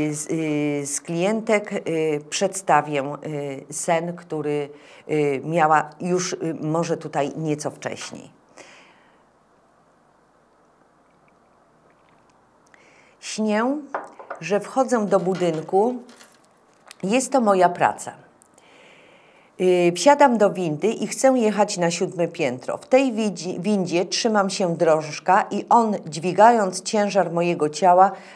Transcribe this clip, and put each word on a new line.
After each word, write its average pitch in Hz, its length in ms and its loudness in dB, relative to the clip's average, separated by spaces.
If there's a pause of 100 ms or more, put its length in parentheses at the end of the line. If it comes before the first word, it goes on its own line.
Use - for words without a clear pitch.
y, 151 60 -6
z, - 160 -8
y, 147 560 -2
z - 140 -6
klientek, 208 720 -2
y, 160 480 -2 (100)
przedstawię, 151 720 0 (220)
y, 143 460 -8
sen, 175 440 -4
który, 147 520 -6 (420)
y, 147 340 0
miała 156 460 2 (100)
już, 180 320 -2
y, 165 280 -6
może 160 360 -2
tutaj 151 400 -4
nieco 151 340 -4
wcześniej. - 600 -12 (4000)
Śnię, 220 560 -2 (640)
że 185 200 -2
wchodzę 233 460 -2
do 190 140 4
budynku. 180 760 0 (1080)
Jest 247 300 0
to 262 80 4
moja 196 280 4
praca. 135 440 -2 (1500)
Y, 180 360 4
wsiadam 285 420 6
do 202 120 4
windy 175 380 -2
i 226 180 -4
chcę 262 300 2
jechać 208 400 0
na 170 140 0
siódme 170 380 -2
piętro. 123 480 -4
W - 100 -14
tej 262 260 4
widzi-, 185 480 -4
windzie 180 440 0
trzymam 202 460 0
się 175 260 -2
drążka 160 760 2
i 202 180 -4
on, 220 280 4 (100)
dźwigając 185 760 4
ciężar 196 500 0
mojego 170 360 0
ciała, 185 420 6 (260)